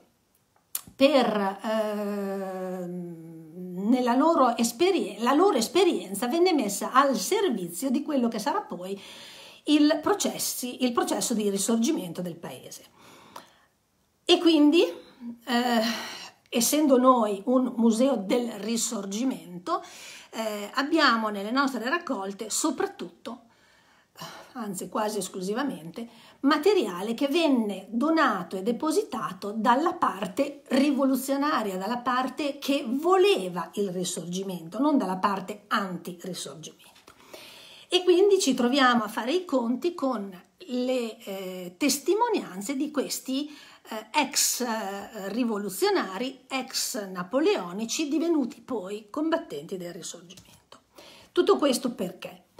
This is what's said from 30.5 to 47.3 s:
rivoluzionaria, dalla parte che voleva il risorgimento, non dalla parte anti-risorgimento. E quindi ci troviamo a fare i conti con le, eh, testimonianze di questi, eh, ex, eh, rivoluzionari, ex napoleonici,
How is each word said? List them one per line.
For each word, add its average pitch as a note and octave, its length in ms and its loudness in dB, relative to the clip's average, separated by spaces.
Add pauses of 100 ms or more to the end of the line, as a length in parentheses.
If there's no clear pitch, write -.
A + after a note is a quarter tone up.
rivoluzionaria, C4+ 1080 2
dalla G#3 220 -4
parte C4 600 -2
che C#4 300 -2
voleva C#4+ 840 2
il G3+ 160 -2
risorgimento, F3+ 880 -6
non D4 180 4
dalla F#3 200 0
parte F#3+ 520 -4
anti-risorgimento. F3 1200 -8 (1000)
E F4+ 140 2
quindi F#4 380 6
ci C4 140 2
troviamo B3 500 4
a G#3 40 -6
fare A#3 240 -4
i F4+ 120 0
conti B3+ 500 0
con A#3 360 -4 (360)
le, B3 520 -2
eh, F#3 580 -10
testimonianze C#4+ 1000 0
di C4+ 140 -4
questi, C4 600 -4 (380)
eh, A3 320 -4
ex, - 400 0
eh, G3+ 680 -6
rivoluzionari, A3+ 1200 -2
ex B3+ 600 -6
napoleonici, A3+ 1000 -2